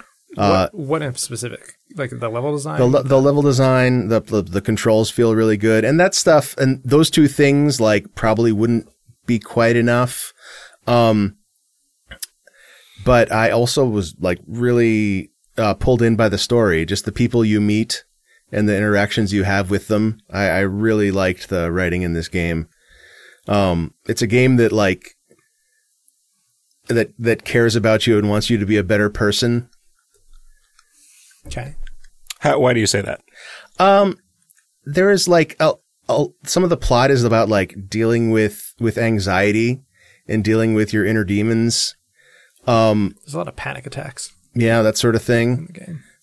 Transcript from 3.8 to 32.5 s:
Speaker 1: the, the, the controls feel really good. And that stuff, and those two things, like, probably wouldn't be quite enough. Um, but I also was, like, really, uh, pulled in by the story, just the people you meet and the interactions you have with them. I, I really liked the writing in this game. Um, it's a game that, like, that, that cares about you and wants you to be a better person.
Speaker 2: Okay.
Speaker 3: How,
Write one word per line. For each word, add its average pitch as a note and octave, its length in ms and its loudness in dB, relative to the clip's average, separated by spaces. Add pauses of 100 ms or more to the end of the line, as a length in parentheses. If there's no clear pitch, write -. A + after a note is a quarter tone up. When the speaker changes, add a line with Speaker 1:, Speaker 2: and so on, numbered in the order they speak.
Speaker 1:
the, A2+ 140 0
the, G#2+ 200 -2
the F#2+ 200 -4
controls A2 500 0
feel A2+ 240 2
really A2 220 2
good. A2 280 2
And C#3+ 140 2
that F#3+ 160 2
stuff, - 420 2
and C3 260 0
those D3 280 4
two D3+ 160 6
things, C#3+ 520 2
like, G#2+ 360 0
probably A2+ 360 2
wouldn't A2+ 360 0 (400)
be A#2+ 100 0
quite A#2 380 0
enough. A#2+ 580 -2 (540)
Um, A2+ 480 2 (1700)
but A#2+ 260 2
I A2 200 0
also A#2+ 340 0
was, G#2 340 -2
like, F2+ 260 -4
really, A2 840 0 (260)
uh, G#2+ 160 0
pulled B2 280 0
in A#2 140 2
by A2 140 2
the G2+ 80 -2
story, G2 480 0
just F#2+ 200 -6
the G#2 80 -6
people A#2 320 0
you G#2+ 160 2
meet G#2 420 -2 (480)
and G#2 160 -2
the G#2 80 0
interactions G#2 560 0
you G2+ 120 0
have G2 280 -2
with G2+ 160 -2
them. G#2+ 320 -2 (100)
I, G2 180 -4
I F2 120 -2
really G#2 500 0
liked F#2 400 -2
the E2+ 220 -2
writing F2+ 300 -2
in F2 120 -4
this E2 140 -4
game. E2+ 400 -4 (800)
Um, F#2 460 -2 (120)
it's - 160 -6
a A#2+ 60 -2
game B2+ 300 2
that, A#2 140 2
like, G#2+ 440 -2 (1700)
that, A2+ 320 -2
that A2+ 260 -2
cares A#2 300 2
about A2 300 0
you A2+ 120 4
and G#2 120 0
wants G#2 200 -2
you A#2 80 2
to G2+ 80 -4
be G#2 120 0
a G2+ 60 0
better G#2 260 0
person. A#2+ 600 -2 (1800)
Speaker 2:
Okay. C3 280 -12 (640)
Speaker 3:
How, C#3+ 200 0